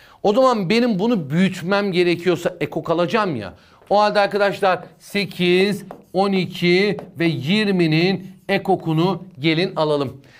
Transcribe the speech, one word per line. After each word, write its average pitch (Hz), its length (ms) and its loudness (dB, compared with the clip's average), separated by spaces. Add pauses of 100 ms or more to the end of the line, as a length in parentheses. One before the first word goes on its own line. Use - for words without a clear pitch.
(240)
O 202 100 4
zaman 233 360 2
benim 226 300 0
bunu 196 300 0
büyütmem 190 640 0
gerekiyorsa 175 680 0
ekok 151 300 -4
alacağım 170 460 0
ya. 98 180 -10 (360)
O 202 100 4
halde 208 200 2
arkadaşlar 196 640 0 (160)
sekiz, 185 840 0 (300)
on 196 180 0
iki 185 680 0 (220)
ve 170 60 0
yirminin 175 1000 0 (220)
ekokunu 180 720 0 (160)
gelin 165 360 0
alalım. 147 460 -2 (180)